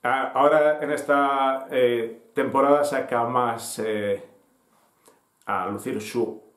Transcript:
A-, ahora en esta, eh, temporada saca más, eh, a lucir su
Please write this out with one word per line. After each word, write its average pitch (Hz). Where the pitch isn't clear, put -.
A-, 135
ahora 151
en 143
esta, 139
eh, 120
temporada 143
saca 131
más, 120
eh, 104
a 95
lucir 101
su -